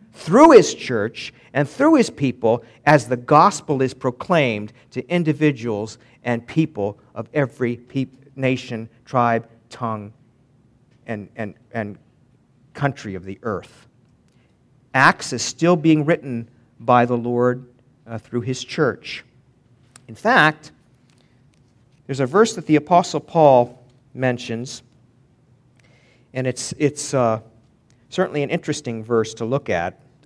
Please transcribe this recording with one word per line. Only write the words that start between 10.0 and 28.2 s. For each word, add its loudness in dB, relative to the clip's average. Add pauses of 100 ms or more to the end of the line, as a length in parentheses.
and, -10
and, -12 (200)
and -10 (760)
country -6
of -12
the -16
earth. -10 (1080)
Acts 2
is -8
still 0
being 2
written -4 (280)
by 4
the -2
Lord, -2 (400)
uh, -12
through -8
His -8
church. -4 (840)
In -18
fact, 0 (1300)
there's -6
a 0
verse 2
that -12
the 2
Apostle 2
Paul 4 (320)
mentions, -6 (1500)
and -6
it's, -6
it's, -4
uh, 0 (680)
certainly -4